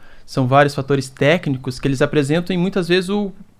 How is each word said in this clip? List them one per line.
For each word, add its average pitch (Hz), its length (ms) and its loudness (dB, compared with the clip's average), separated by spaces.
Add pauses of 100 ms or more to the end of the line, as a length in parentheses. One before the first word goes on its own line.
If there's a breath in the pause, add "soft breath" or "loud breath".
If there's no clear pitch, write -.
(240 soft breath)
são 127 240 -2
vários 139 260 4
fatores 135 340 -2
técnicos 139 680 -2
que - 80 -6
eles 135 140 0
apresentam 151 540 0
e 180 40 0
muitas 180 300 -2
vezes 180 220 0
o 208 200 -2 (300)